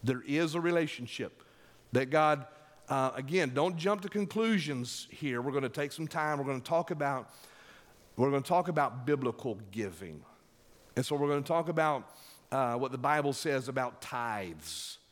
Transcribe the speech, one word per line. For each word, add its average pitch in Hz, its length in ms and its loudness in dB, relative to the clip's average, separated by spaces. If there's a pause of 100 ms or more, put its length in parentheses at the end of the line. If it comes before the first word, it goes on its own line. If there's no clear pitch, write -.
There 123 240 0
is 151 280 2
a 170 60 0
relationship 156 800 0 (500)
that 131 140 4
God, 151 400 4 (420)
uh, 135 260 2
again, 139 400 0
don't 165 220 2
jump 190 260 0
to 202 60 -8
conclusions 196 1000 0
here. 123 320 -4
We're 135 100 -2
gonna 135 160 0
take 143 240 -4
some 160 160 -6
time. 151 300 0
We're 139 80 -2
gonna 135 140 -2
talk 165 300 0
about, 139 400 -2 (840)
we're 131 140 4
gonna 139 120 2
talk 180 260 2
about 131 360 0
biblical 127 540 0 (120)
giving. 92 540 -8 (720)
And - 80 2
so 151 100 -2
we're 143 140 2
gonna 143 140 2
talk 165 260 2
about, 156 420 2 (400)
uh, 127 260 2
what 127 160 0
the 131 60 -6
Bible 143 360 2
says 135 340 0
about 127 320 -4
tithes. 101 960 -6 (160)